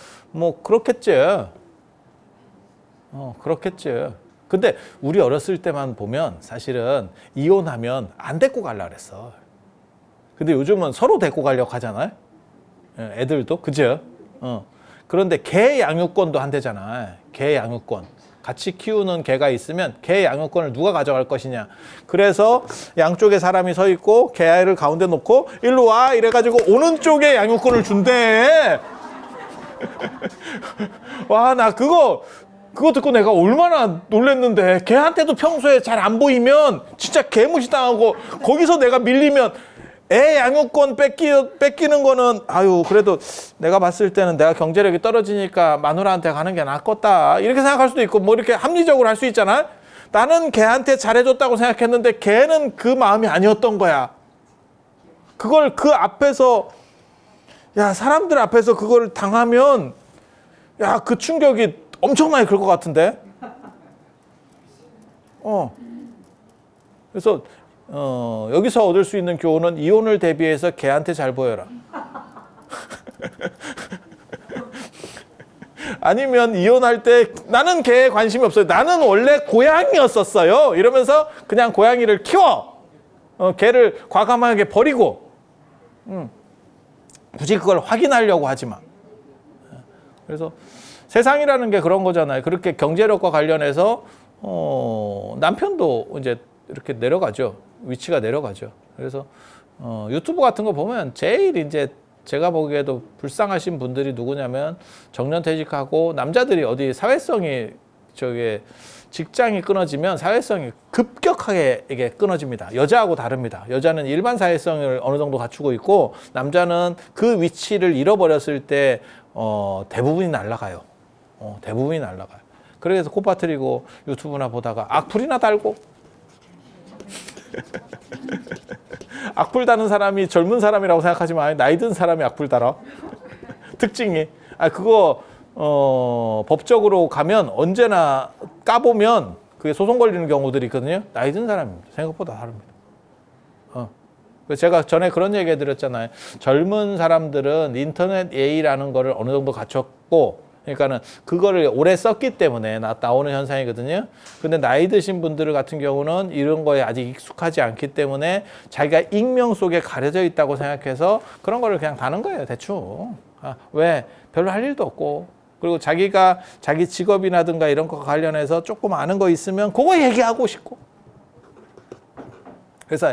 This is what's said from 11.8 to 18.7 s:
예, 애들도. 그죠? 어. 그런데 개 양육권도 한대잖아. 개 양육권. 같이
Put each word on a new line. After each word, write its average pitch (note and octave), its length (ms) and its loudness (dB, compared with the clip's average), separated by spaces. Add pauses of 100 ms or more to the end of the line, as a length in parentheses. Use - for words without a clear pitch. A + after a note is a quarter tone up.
예, A2+ 180 -14
애들도. C#3 400 -4
그죠? C#3+ 420 0 (400)
어. A#2+ 260 -12 (420)
그런데 F3 340 2
개 B3 400 2
양육권도 E3+ 580 0
한대잖아. A#2 760 -8 (180)
개 C#3+ 240 -2
양육권. A2 480 -8 (360)
같이 - 300 -10